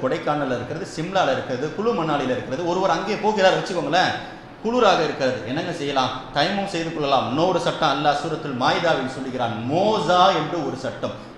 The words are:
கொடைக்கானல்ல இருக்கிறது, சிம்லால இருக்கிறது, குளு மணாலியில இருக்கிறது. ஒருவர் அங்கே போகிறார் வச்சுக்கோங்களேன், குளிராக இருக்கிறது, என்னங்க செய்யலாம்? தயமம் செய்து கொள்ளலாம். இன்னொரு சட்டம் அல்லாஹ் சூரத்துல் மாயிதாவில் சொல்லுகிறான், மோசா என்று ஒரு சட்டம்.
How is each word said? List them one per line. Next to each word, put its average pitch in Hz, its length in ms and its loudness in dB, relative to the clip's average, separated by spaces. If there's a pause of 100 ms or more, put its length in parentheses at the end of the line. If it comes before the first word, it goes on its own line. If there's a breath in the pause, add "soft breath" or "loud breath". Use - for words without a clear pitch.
கொடைக்கானல்ல 131 540 0
இருக்கிறது, 165 300 -6 (100)
சிம்லால 165 360 0
இருக்கிறது, 127 460 -2
குளு 214 100 0
மணாலியில 151 420 0
இருக்கிறது. 135 380 -4
ஒருவர் 185 220 0
அங்கே 180 260 0
போகிறார் 190 420 4
வச்சுக்கோங்களேன், 160 520 0 (520)
குளிராக 202 420 4
இருக்கிறது, 131 420 -2
என்னங்க 165 260 -4
செய்யலாம்? 139 380 0 (220)
தயமம் 190 360 0
செய்து 165 260 -4
கொள்ளலாம். 139 340 2
இன்னொரு 170 320 2
சட்டம் 151 440 0
அல்லாஹ் 147 120 4
சூரத்துல் 147 440 -4
மாயிதாவில் 151 540 2
சொல்லுகிறான், 120 580 -4
மோசா 180 560 4
என்று 156 380 0
ஒரு 127 100 -4
சட்டம். 120 500 -6 (120 loud breath)